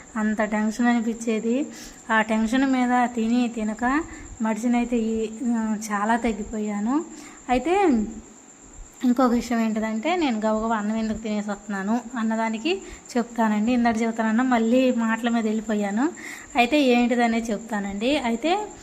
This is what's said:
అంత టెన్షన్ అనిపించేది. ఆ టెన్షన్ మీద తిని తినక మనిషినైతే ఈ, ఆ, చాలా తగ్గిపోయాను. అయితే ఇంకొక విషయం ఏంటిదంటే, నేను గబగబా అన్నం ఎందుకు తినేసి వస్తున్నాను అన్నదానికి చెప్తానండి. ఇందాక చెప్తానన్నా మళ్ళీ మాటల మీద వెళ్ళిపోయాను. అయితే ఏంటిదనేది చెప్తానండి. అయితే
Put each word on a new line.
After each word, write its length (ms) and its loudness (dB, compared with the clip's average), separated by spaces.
అంత 260 0
టెన్షన్ 440 0
అనిపించేది. 800 0
ఆ 100 4
టెన్షన్ 500 0
మీద 420 2
తిని 340 0
తినక 540 -2
మనిషినైతే 560 0
ఈ, 320 -2
ఆ, 320 0
చాలా 240 2
తగ్గిపోయాను. 880 -2
అయితే 260 0
ఇంకొక 280 4
విషయం 280 0
ఏంటిదంటే, 560 0
నేను 220 0
గబగబా 380 0
అన్నం 200 -2
ఎందుకు 220 -2
తినేసి 320 -4
వస్తున్నాను 500 -2
అన్నదానికి 640 -2
చెప్తానండి. 560 0
ఇందాక 300 2
చెప్తానన్నా 420 0
మళ్ళీ 480 4
మాటల 360 0
మీద 160 2
వెళ్ళిపోయాను. 680 0
అయితే 240 4
ఏంటిదనేది 720 4
చెప్తానండి. 640 -2
అయితే 500 0